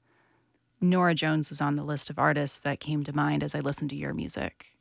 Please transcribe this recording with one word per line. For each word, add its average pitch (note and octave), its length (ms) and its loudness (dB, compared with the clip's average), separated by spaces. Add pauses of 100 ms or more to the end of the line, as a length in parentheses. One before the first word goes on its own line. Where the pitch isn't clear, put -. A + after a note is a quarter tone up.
(840)
Norah F3+ 320 4
Jones D#3 360 2
was - 100 4
on C#3+ 160 0
the D3 80 -4
list D3 240 -2
of D3 100 -8
artists D3 400 2
that C#3 220 -4
came D3+ 240 -4
to C#3+ 100 -8
mind D3 280 0
as D3 120 0
I D3+ 60 -2
listened C#3+ 300 -2
to C#3+ 60 -10
your C#3+ 180 -8
music - 680 -4